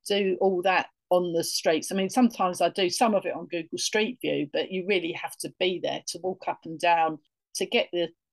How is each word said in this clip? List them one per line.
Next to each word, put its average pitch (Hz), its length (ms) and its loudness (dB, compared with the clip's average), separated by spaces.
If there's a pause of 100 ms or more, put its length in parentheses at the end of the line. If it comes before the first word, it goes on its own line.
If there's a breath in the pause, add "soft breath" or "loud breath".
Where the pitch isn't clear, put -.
do 196 340 2
all 190 220 2
that 180 260 2 (220)
on 180 220 4
the 165 120 2
streets. - 480 0
I - 20 -2
mean, 190 160 0
sometimes 208 500 2
I 175 100 4
do 180 200 0
some 220 240 2
of 185 100 0
it 170 100 -4
on 170 120 -10
Google 170 320 -8
Street 220 420 -2
View, 147 320 -2
but 185 200 -2
you 185 160 -4
really 170 240 0
have - 300 -12
to 151 180 -10
be 185 200 0
there 143 280 -4
to 170 160 -8
walk 185 240 -6
up 160 160 -6
and 160 160 -12
down 165 380 2 (360)
to 185 120 -2
get 226 260 0
the 170 160 0 (240)